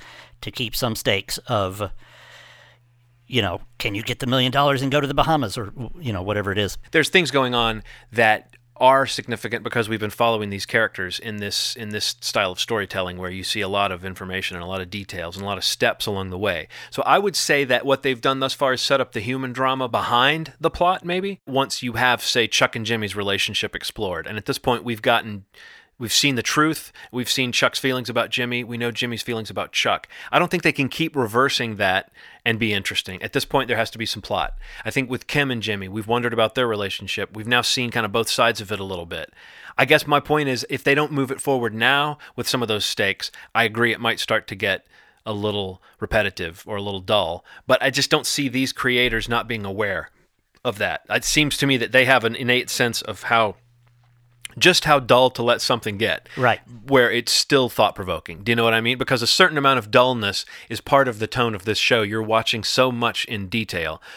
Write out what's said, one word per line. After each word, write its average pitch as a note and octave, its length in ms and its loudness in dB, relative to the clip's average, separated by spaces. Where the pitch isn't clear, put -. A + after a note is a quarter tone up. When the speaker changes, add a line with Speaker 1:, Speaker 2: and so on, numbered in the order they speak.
Speaker 1:
to G#2+ 100 -10
keep A2 240 -6
some A2+ 200 -2
stakes - 520 -2
of, G2+ 440 -2
you B2 160 -2
know, F#2 200 -2
can G#2+ 160 -4
you A2 80 -6
get B2 160 -6
the - 80 -4
million B2+ 240 0
dollars C#3 320 2
and C3+ 80 -2
go D3 100 2
to C#3 60 -2
the C#3 80 -4
Bahamas C#3 420 0
or, G#2+ 160 -8
you C3 140 -4
know, F#2 80 -4
whatever G2+ 300 -2
it F#2+ 80 -2
is. G2 180 0
Speaker 2:
There's D#3 180 2
things E3+ 220 2
going B2+ 240 2
on A2+ 260 0
that A2 420 2
are C3 280 6
significant A2+ 560 -6
because A2+ 260 -2
we've A2 100 -4
been G#2 120 -4
following A2 400 0
these G2 160 -8
characters G2 500 0
in G#2+ 200 -8
this, - 380 -4
in A2 140 -10
this G#2 320 -4
style G2+ 300 0
of F2+ 80 -10
storytelling F#2+ 580 -4
where F2+ 140 -8
you F#2 120 -8
see - 160 -4
a G2 80 -2
lot G2+ 240 0
of F2+ 140 -10
information F#2 500 -6
and E2+ 80 -10
a F2 40 -10
lot F#2+ 120 -4
of F2+ 120 -10
details F2+ 440 -10
and G2 80 -8
a G2 40 -6
lot G2+ 100 -4
of F2+ 60 -8
steps - 420 0
along F#2+ 240 -4
the F2+ 80 -8
way. F#2 300 -2
So - 100 -6
I C3 160 6
would G3 180 0
say C#3+ 280 2
that B2+ 240 0
what C3+ 160 2
they've C3 180 -2
done C3+ 180 0
thus C3+ 140 -2
far C3 200 2
is B2 80 -4
set C#3 200 2
up - 120 -4
the A#2+ 60 -4
human B2+ 320 -6
drama C3 380 -2
behind A#2+ 680 2
the D#3+ 100 2
plot, F3+ 340 0
maybe, F#3 440 -6
once C3+ 340 -2
you B2 120 -6
have, B2 280 2
say, A2+ 260 2
Chuck - 280 2
and A2+ 100 -6
Jimmy's G#2+ 300 -2
relationship G2+ 600 -2
explored. F2+ 520 -6
And G#2+ 100 -8
at G#2 80 -10
this - 140 -2
point, A#2+ 240 2
we've A2+ 180 -4
gotten, A2+ 440 0
we've A#2+ 160 -6
seen C#3 220 4
the A2+ 80 0
truth. - 480 0
We've B2 160 -4
seen B2+ 240 0
Chuck's - 280 2
feelings B2+ 320 -2
about A#2 180 0
Jimmy. A#2+ 340 -2
We A#2 140 -8
know A#2+ 140 -2
Jimmy's A#2 320 -4
feelings A2+ 260 -6
about F#2+ 220 -6
Chuck. - 360 0
I C3 60 4
don't E3+ 140 2
think F3+ 100 -2
they D#3 100 2
can C3 180 0
keep D#3+ 260 -4
reversing A#2+ 600 0
that F#2+ 340 0
and A2+ 140 0
be A2 120 0
interesting. G2 500 -4
At - 120 -10
this C3 100 0
point, C3+ 240 -2
there A#2+ 80 0
has A2 140 0
to - 80 -16
be A2+ 80 -6
some G#2+ 160 -6
plot. - 360 -4
I A2 60 -6
think C3 180 -2
with B2 180 -8
Kim C#3+ 240 0
and A#2 100 -4
Jimmy, G2 280 -4
we've G2+ 180 -8
wondered A#2 240 0
about A2 240 2
their B2+ 120 2
relationship. G2+ 680 -4
We've G#2+ 120 -10
now A#2+ 140 4
seen A#2+ 300 -2
kind A2+ 140 0
of G2+ 80 -4
both A#2 160 0
sides A2+ 320 2
of G2 100 -8
it G2+ 80 -4
a G2 60 -8
little F2+ 220 -8
bit. E2 260 -12
I C3 60 6
guess C#3+ 240 6
my D3 140 4
point D3 260 0
is, B2+ 220 -2
if C#3+ 120 -4
they C#3+ 140 4
don't D3 160 2
move C#3 180 0
it C3 120 -6
forward A#2+ 320 0
now C#3 460 2
with A#2+ 100 -4
some B2+ 140 0
of A2+ 80 -2
those G#2 160 0
stakes, - 460 -2
I A2+ 120 4
agree A2+ 260 0
it G#2 80 -4
might A2+ 220 -2
start - 260 -2
to A2 80 -10
get F#2+ 320 -2
a A2 80 -6
little G2+ 480 -4
repetitive F#2+ 680 -2
or G#2+ 120 -8
a G2+ 40 -6
little G2 200 -6
dull. F#2 420 0
But B2+ 180 2
I C3+ 60 4
just C3 200 0
don't D3+ 160 4
see C#3+ 220 -2
these B2+ 240 -2
creators B2 560 0
not A#2+ 200 -2
being A2 180 -6
aware G2 440 -4
of A2 140 -2
that. F#2 320 -2
It A2+ 160 0
seems D3 320 2
to C#3 100 2
me C3+ 100 4
that A#2 140 -2
they B2+ 140 6
have B2+ 180 6
an A2+ 120 0
innate B2 340 0
sense A#2+ 320 0
of - 220 -10
how, A2+ 320 2
just E3+ 280 4
how D3+ 140 6
dull B2+ 300 6
to B2 140 -6
let A#2 180 2
something A2 380 -2
get, G2+ 360 -2
Speaker 1:
Right. A#2+ 260 2
Speaker 2:
where B2+ 240 6
it's A#2 200 0
still C3 380 4
thought-provoking. F2+ 720 -2
Do A2+ 80 0
you A#2 40 4
know A#2 80 2
what A2+ 100 4
I A2+ 80 4
mean? A#2+ 160 0
Because C3 240 0
a A#2 60 -2
certain E3+ 280 4
amount C#3 220 4
of G#2+ 140 -6
dullness B2 540 4
is A2+ 140 -8
part C#3 260 4
of A2 120 -6
the A2 80 -4
tone A#2+ 260 0
of F#2+ 120 -8
this G#2 120 0
show. A#2+ 240 2
You're A2 220 -2
watching A2 400 2
so B2+ 280 2
much A#2 340 -2
in G2 240 -6
detail, F2 520 -4